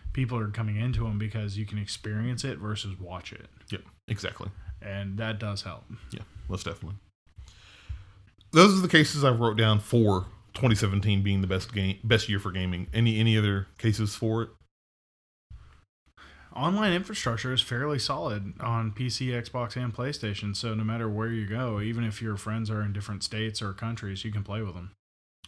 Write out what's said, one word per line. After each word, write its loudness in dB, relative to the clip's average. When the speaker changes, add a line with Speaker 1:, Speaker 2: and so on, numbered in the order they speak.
Speaker 1:
people -2
are -2
coming -2
into 0
'em 0
because -4
you -4
can -6
experience -4
it -4
versus -6
watch -10
it. -18
Speaker 2:
Yep, -8
exactly. -4
Speaker 1:
And -6
that -4
does -6
help. -12
Speaker 2:
Yeah, -10
most -4
definitely. -8
Those 10
are 0
the 2
cases 6
I 8
wrote 2
down 6
for 4
twenty 4
seventeen 2
being 2
the 0
best -2
game, 0
best 2
year 0
for -6
gaming. -2
Any, 2
any 6
other 2
cases 0
for -2
it? -12
Speaker 1:
Online 2
infrastructure -2
is 4
fairly 0
solid -2
on 0
P -2
C, -2
Xbox, -4
and -4
PlayStation, -4
so -4
no 0
matter -2
where -2
you -2
go, -2
even -2
if -2
your -2
friends -4
are 0
in 0
different -6
states -4
or -4
countries, -6
you -6
can -2
play -6
with -6
them. -12